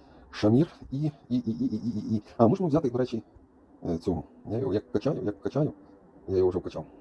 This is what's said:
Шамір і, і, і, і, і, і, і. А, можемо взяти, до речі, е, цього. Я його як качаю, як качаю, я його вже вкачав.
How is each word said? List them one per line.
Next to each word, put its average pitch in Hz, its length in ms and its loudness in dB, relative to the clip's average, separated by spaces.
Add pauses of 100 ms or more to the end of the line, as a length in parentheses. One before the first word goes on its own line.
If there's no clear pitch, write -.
(300)
Шамір 117 380 4 (220)
і, 131 60 -6 (320)
і, 175 80 -2
і, - 0 -
і, - 280 -2
і, 214 240 -4
і, 110 280 -4
і. 104 60 -2 (140)
А, 117 100 6
можемо 180 220 2
взяти, 143 220 2
до 120 80 -4
речі, 120 240 -2 (640)
е, 82 100 -2
цього. 82 260 -4 (220)
Я 104 120 -4
його 92 160 -2
як - 180 -4
качаю, - 320 0
як 104 160 -4
качаю, 135 320 0 (560)
я 95 80 0
його 92 140 6
вже 90 80 0
вкачав. 82 260 -8 (160)